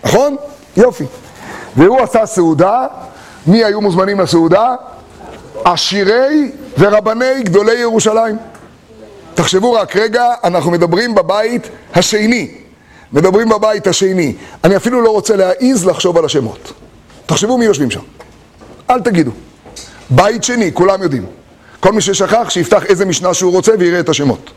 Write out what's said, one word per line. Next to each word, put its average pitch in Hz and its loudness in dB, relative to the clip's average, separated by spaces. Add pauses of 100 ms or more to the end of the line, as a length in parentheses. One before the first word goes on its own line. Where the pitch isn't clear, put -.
נכון? 262 0 (420)
יופי. 214 2 (720)
והוא 214 6
עשה 220 0
סעודה. 180 0 (600)
מי 220 4
היו 208 0
מוזמנים 196 0
לסעודה? 180 2 (880)
עשירי 220 0 (260)
ורבני 220 2
גדולי 202 2
ירושלים. 226 0 (960)
תחשבו 190 0
רק 202 -2
רגע, 233 0 (100)
אנחנו 175 0
מדברים 175 0
בבית 214 -2 (240)
השני. 214 0 (600)
מדברים 185 2
בבית 214 0
השני. 185 0 (280)
אני 190 4
אפילו 240 0
לא 226 4
רוצה 214 0
להעיז 196 0
לחשוב 175 0
על 165 2
השמות. 123 -6 (520)
תחשבו 220 0
מי 240 2
יושבים 143 0
שם. - -10 (880)
אל 254 2
תגידו. 170 0 (800)
בית 196 2
שני, 233 -2
כולם 190 0
יודעים. 135 -4 (600)
כל 190 6
מי 214 0
ששכח, 196 0
שיפתח 185 0
איזה 196 2
משנה 180 -2
שהוא 180 0
רוצה 190 2
ויראה 175 0
את 170 -4
השמות. 139 -2